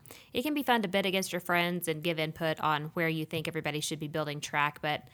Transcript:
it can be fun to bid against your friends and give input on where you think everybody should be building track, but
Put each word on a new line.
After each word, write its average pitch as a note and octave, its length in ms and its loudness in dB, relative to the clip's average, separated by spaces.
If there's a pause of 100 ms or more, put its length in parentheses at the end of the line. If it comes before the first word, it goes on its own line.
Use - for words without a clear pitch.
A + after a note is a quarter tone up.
(340)
it B3 100 0
can D4+ 100 0
be C#4+ 100 0
fun A#3 180 4
to G3+ 60 0
bid G3 180 2
against F#3+ 280 0
your F3 60 -2
friends F3 480 2
and D#3 160 0
give E3 160 0
input D#3+ 400 0
on D3+ 340 0
where E3 160 0
you D#3+ 160 0
think D#3+ 220 -4
everybody D3+ 320 -2
should D3+ 200 -2
be D3+ 80 -4
building D3 340 -2
track, D3 400 0
but D3+ 220 -2 (100)